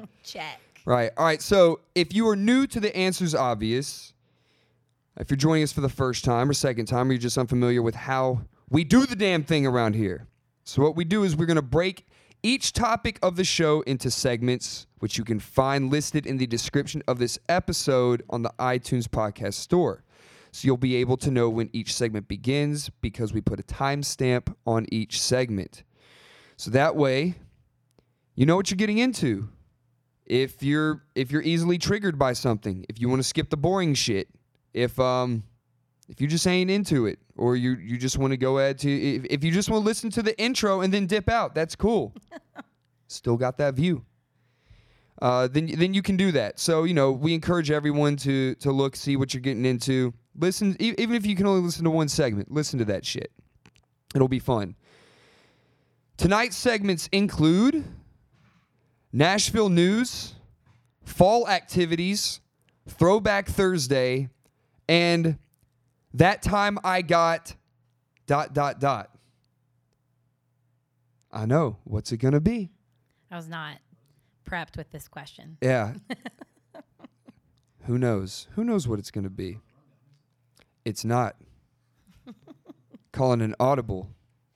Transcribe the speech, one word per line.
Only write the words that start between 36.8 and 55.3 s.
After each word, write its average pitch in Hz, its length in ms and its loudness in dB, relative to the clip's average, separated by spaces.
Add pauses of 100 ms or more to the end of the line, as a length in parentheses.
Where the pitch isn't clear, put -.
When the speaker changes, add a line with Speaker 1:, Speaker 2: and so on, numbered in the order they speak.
Speaker 2:
it, 95 100 -4 (200)
or 123 200 2
you, 123 180 0
you 113 220 -6
just 127 200 -2
wanna 135 200 0
go 131 220 0
ahead 139 200 0
to, 143 100 0
if, 135 400 0
if 143 140 -4
you 165 80 2
just 196 180 0
wanna 220 140 2
listen 220 280 -2
to 233 120 -2
the 214 160 -2
intro 208 420 0
and 190 120 2
then 202 120 0
dip 202 240 -2
out, 220 240 0
that's 160 220 -2
cool. 196 380 0 (180)
Speaker 1:
<laughs> - 760 -20
Speaker 2:
Still - 300 -2
got 127 200 -2
that 143 180 0
view. 151 300 0 (1160)
Uh, 127 260 2
then, 151 200 0 (100)
then 180 160 2
you 196 80 2
can 196 160 0
do 190 140 4
that. 117 280 -2
So, 160 260 2
you 175 80 0
know, 139 180 4
we 143 220 0
encourage 165 380 0
everyone 147 460 2
to, 135 380 0
to - 160 -2
look, 135 240 0
see 139 220 -2
what 131 160 0
you're 131 80 -6
getting 123 240 -2
into. 127 480 0 (240)
Listen, 185 420 0
e-, 226 180 0
even 233 180 0
if 214 100 -2
you 208 100 0
can 190 100 2
only 196 160 4
listen 165 240 -2
to 165 40 2
one 160 200 2
segment, 120 420 -2
listen 143 280 -2
to 113 60 0
that 98 200 -4
shit. - 260 -8 (840)
It'll 131 140 4
be 131 120 0
fun. 107 360 -2 (1400)